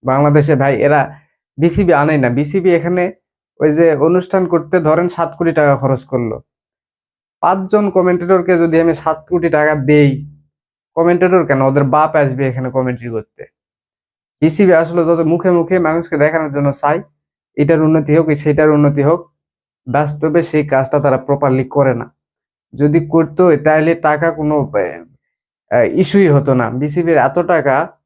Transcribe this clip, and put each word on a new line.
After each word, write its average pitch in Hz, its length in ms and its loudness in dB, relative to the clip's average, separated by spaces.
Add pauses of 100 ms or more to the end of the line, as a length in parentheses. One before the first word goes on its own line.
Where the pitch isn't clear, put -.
বাংলাদেশে 147 500 2
ভাই 139 280 0
এরা 147 180 2 (580)
বিসিবি 170 340 0
আনেই 147 260 2
না। 127 100 2
বিসিবি 151 460 0
এখানে 175 380 -2 (480)
ওই 151 120 2
যে 160 240 2
অনুষ্ঠান 180 500 0
করতে 170 340 -2
ধরেন 160 280 0
সাত 170 300 -4
কোটি 165 140 -2
টাকা 143 240 2
খরচ 131 280 -2
করলো, 120 380 -6 (1000)
পাঁচজন 190 500 0
কমেন্টেটরকে 180 680 0
যদি 165 220 2
আমি 165 140 0
সাত 160 340 -6
কোটি 170 200 -2
টাকা 151 260 0
দেই, 143 640 2 (580)
কমেন্টেটর 175 520 2
কেন, 135 160 0
ওদের 135 220 2
বাপ 151 320 0
আসবে 135 320 0
এখানে 127 220 -6
কমেন্ট্রি 127 380 -6
করতে। 110 340 -12 (960)
বিসিবি 165 320 2
আসলে 165 320 2
যত 165 160 0
মুখে 170 300 0
মুখে 175 280 0
মানুষকে 165 380 -4
দেখানোর 156 360 -2
জন্য 143 200 -2
চাই, 151 300 -2 (540)
এটার 156 260 2
উন্নতি 156 340 2
হোক, 160 140 0
সেটার 151 400 0
উন্নতি 147 320 2
হোক, 165 300 0 (560)
বাস্তবে 147 540 -2
সেই 151 240 -2
কাজটা 135 340 0
তারা 131 180 0
প্রপারলি 131 460 -2
করে 135 300 0
না। - 220 -10 (580)
যদি 147 320 0
করতো 165 500 2
তাহলে 156 380 2
টাকা 156 360 -2
কোনো, 151 300 -2
আহ, 92 440 -4 (680)
আহ, 117 140 2
ইস্যুই 185 440 2
হতো 143 260 2
না। 117 160 0
বিসিবির 151 460 -2
এত 135 220 2
টাকা 160 680 -2